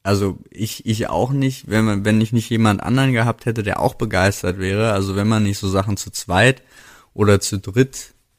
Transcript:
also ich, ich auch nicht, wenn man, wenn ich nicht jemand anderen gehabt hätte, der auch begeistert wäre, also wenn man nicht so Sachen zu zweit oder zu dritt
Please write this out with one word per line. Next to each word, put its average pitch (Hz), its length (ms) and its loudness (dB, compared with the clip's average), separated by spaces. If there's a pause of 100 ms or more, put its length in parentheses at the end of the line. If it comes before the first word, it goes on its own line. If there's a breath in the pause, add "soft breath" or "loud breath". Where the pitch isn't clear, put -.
also 98 360 0 (120)
ich, - 340 -8
ich 107 240 -2
auch 113 240 0
nicht, 135 380 -2
wenn 110 160 2
man, 104 180 0
wenn 110 160 4
ich 110 120 0
nicht 113 180 0
jemand 110 320 2
anderen 131 320 0
gehabt 113 320 -2
hätte, 113 160 -4
der 101 180 -4
auch - 140 -2
begeistert 95 640 -2
wäre, 101 340 0
also 98 240 -2
wenn 101 120 0
man 110 160 2
nicht 101 140 -2
so 98 100 -4
Sachen 98 280 0
zu - 140 -10
zweit 110 520 2 (520 loud breath)
oder 101 260 4
zu - 180 -6
dritt 123 540 -2 (260)